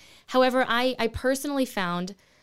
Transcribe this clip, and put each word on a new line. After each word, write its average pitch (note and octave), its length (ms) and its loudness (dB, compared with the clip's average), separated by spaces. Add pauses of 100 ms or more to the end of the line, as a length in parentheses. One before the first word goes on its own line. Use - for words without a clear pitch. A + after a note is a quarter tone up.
(280)
However, B3+ 400 4
I, B3 320 0
I A3+ 80 0
personally C4+ 580 -2
found, F#3 500 -4 (280)